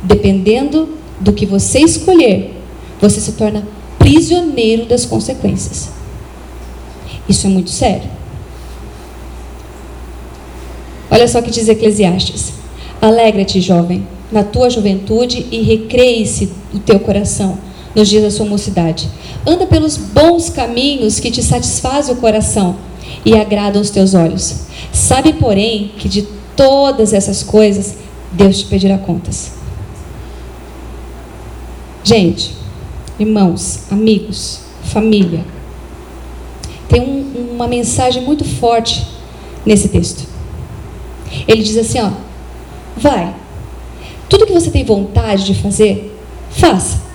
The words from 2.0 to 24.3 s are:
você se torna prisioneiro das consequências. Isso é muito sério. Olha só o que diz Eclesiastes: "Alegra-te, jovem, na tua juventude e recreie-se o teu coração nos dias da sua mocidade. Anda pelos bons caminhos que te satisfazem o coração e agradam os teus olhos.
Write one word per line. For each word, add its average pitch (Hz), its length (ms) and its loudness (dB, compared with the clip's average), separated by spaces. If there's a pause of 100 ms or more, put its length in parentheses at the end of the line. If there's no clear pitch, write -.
você 208 200 4
se 214 120 -4
torna 214 300 -2 (360)
prisioneiro 277 880 4
das 247 180 2
consequências. - 880 -4 (1400)
Isso - 180 2
é 196 40 2
muito 185 180 0
sério. 190 400 0 (3000)
Olha 233 180 6
só 240 120 2
o - 20 -2
que 240 80 -4
diz 226 180 0
Eclesiastes: 208 880 2 (480)
"Alegra-te, 214 580 4
jovem, 180 460 2 (260)
na 208 100 2
tua 240 280 2
juventude 226 800 0
e 226 100 -4
recreie-se 220 920 2 (220)
o 202 60 -4
teu 196 220 4
coração 196 580 0 (360)
nos 214 140 6
dias 208 140 4
da 208 80 2
sua 214 160 -2
mocidade. 185 640 -2 (360)
Anda 359 200 4
pelos 311 320 2
bons 330 500 4
caminhos 240 720 0
que 240 100 -2
te 240 120 -2
satisfazem 254 720 0
o 247 40 -6
coração 208 580 2 (500)
e 220 100 8
agradam 202 460 2
os 208 80 -2
teus 190 240 4
olhos. 170 460 2 (300)